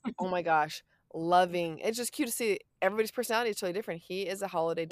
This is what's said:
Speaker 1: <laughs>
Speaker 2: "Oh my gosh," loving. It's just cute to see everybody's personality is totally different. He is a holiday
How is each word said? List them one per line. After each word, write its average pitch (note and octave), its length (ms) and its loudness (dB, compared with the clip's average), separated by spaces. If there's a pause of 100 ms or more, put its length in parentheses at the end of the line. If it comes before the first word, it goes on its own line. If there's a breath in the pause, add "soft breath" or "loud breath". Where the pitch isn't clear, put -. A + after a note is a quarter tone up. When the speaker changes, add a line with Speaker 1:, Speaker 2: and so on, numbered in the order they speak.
Speaker 1:
<laughs> - 160 -6
Speaker 2:
"Oh F3+ 80 -2
my F3+ 140 0
gosh," D#3 420 2 (300)
loving. E3+ 680 4
It's A3+ 180 -2
just A#3+ 140 -4
cute D4 180 -2
to A#3 40 -6
see G#3+ 260 0 (220)
everybody's G#3+ 300 2
personality A#3 400 0
is G#3 60 -4
totally F3+ 160 -2
different. F3+ 280 -6
He F#3 260 -6
is G3 140 -6
a G3 60 -4
holiday E3+ 440 0